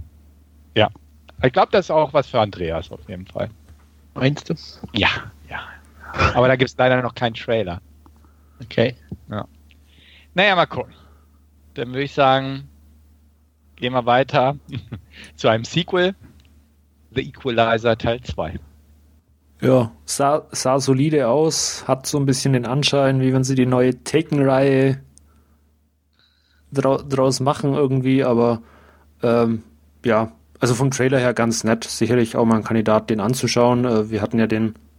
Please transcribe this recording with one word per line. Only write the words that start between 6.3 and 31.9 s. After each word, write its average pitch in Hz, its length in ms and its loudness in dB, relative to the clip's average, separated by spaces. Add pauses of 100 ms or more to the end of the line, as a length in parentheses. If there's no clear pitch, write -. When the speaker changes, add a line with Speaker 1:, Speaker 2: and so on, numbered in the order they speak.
Speaker 1:
Aber 123 140 4
da 131 80 4
gibt's 131 200 -2
leider 127 260 2
noch 117 120 -8
keinen 117 200 -4
Trailer. 101 460 -4 (840)
Speaker 2:
Okay. 120 320 -2 (360)
Speaker 1:
Ja. 107 160 -10 (880)
Naja, 196 220 2
mal 160 100 4
gucken. - 280 -10 (800)
Dann 123 140 -8
würde 127 140 -6
ich 143 120 -6
sagen, 135 540 2 (1080)
gehen 123 180 -4
wir 123 120 0
weiter 131 500 2 (400)
<laughs> - 400 -20
zu 127 120 0
einem 110 160 2
Sequel, 180 500 -2 (1000)
The 135 140 -4
Equalizer 113 680 0
Teil 120 260 -2
zwei. 82 360 -8 (1000)
Speaker 3:
Ja, 127 320 2 (120)
sah, 147 460 0
sah 135 300 0
solide 135 480 0
aus, 151 580 -2
hat 131 200 -2
so 147 120 -2
ein 139 80 0
bisschen 135 260 0
den 120 140 0
Anschein, 135 540 0
wie 131 120 2
wenn 131 120 2
sie 135 100 -2
die 127 120 4
neue 127 380 2
Taken-Reihe 135 960 2 (1700)
drau-, 135 300 0
draus 131 380 0
machen 139 340 0
irgendwie, 131 500 0
aber, 117 380 2 (600)
ähm, 117 400 2 (420)
ja, 110 280 0 (260)
also 123 160 2
vom 131 160 0
Trailer 131 280 0
her 123 160 0
ganz 117 300 -2
nett, 113 200 0
sicherlich 117 520 0